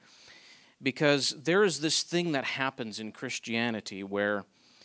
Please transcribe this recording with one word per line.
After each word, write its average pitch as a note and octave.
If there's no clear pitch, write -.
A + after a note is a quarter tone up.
Because C#3
there E3
is D3+
this D3+
thing F3
that C3+
happens A#2+
in G#2+
Christianity A2+
where G2+